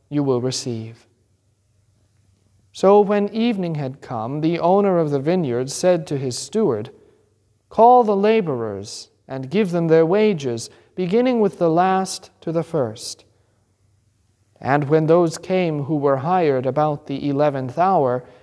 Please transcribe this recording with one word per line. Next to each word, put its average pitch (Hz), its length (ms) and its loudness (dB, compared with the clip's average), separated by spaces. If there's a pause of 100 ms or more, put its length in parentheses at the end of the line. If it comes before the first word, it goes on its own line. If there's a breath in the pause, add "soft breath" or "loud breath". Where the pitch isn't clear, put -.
you 143 140 -2
will 131 180 0
receive.' 117 680 -8 (1700)
So 202 280 6
when 202 280 0
evening 202 460 -2
had 139 260 -6
come, 127 400 -8
the 165 180 0
owner 185 400 2
of 156 120 0
the 143 80 0
vineyard 135 520 -2
said 175 360 0
to 147 100 -4
his 131 220 -4
steward, 131 520 -2 (760 soft breath)
'Call 240 360 6
the 208 120 0
laborers 135 960 -2 (160)
and 131 240 -10
give 190 200 0
them 170 180 0
their 160 180 6
wages, 160 640 0 (240 soft breath)
beginning 226 460 0
with 202 180 0
the 175 100 2
last 185 600 0 (100)
to 170 100 -8
the 165 120 -2
first.' 127 600 -6 (1300)
And 139 300 -2
when 156 180 2
those 165 300 2
came 170 480 -4
who 156 120 -4
were 139 220 0
hired 147 460 0
about 147 420 -2
the 139 220 -6
eleventh 139 480 -2
hour, 151 480 0 (180 loud breath)